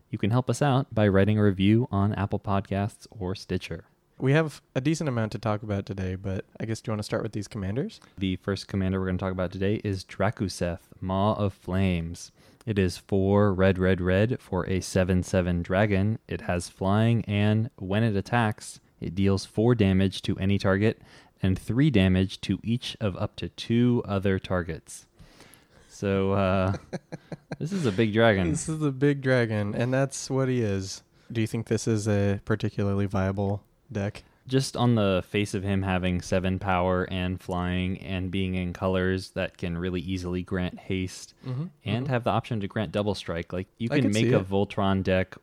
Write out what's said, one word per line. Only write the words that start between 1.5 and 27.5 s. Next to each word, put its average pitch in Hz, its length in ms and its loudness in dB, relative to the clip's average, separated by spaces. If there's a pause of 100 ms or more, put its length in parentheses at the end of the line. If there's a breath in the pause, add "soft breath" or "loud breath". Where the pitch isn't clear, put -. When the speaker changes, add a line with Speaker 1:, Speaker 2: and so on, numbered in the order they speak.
Speaker 1:
on 98 240 2
Apple 98 240 -2
Podcasts 98 720 -4
or 92 240 -6
Stitcher. - 520 -6 (340)
Speaker 2:
We 131 140 2
have 156 280 0 (140)
a 135 40 -2
decent 156 280 -2
amount 113 240 -2
to 110 80 -6
talk 104 240 -2
about 101 200 -2
today, 95 300 -6
but 98 300 -6 (160)
I 110 60 -6
guess, 113 140 -4
do - 100 -8
you - 20 0
wanna 107 100 -2
start - 220 -4
with 110 80 -6
these 104 160 -6
commanders? 107 500 -6 (200)
Speaker 1:
The 95 180 0
first - 320 -6
commander 95 320 0
we're 95 60 -2
gonna 92 120 -2
talk 95 140 -4
about 92 180 -2
today 98 320 -2
is 98 220 -4
Drakuseth, 95 720 -2 (220)
Maw 95 340 2
of 101 200 -2
Flames. 90 760 -2 (360 soft breath)
It 104 120 0
is 92 200 2
four 101 540 4
red, 92 280 4
red, 92 200 4
red 95 400 2
for - 280 -4
a 92 120 0
seven 90 440 2
seven 87 360 0
dragon. 101 680 2
It 85 140 -6
has 90 260 -4
flying, 107 560 2
and 107 440 2 (100)
when 101 260 0
it 110 100 2
attacks, 107 640 -2 (220 soft breath)
it 82 160 -8
deals 98 280 2
four 117 300 2
damage 95 480 2
to - 160 -2
any 98 180 0
target 98 460 2 (400 loud breath)
and 95 160 2
three 139 320 2
damage 92 520 4
to - 200 -2
each 117 380 -4
of 98 160 -2
up - 200 -6
to 87 120 -8
two 120 580 2
other 98 320 0
targets. 87 680 -6 (840 loud breath)
So, 98 440 0
uh, 95 440 2 (400)
<laughs> - 420 -14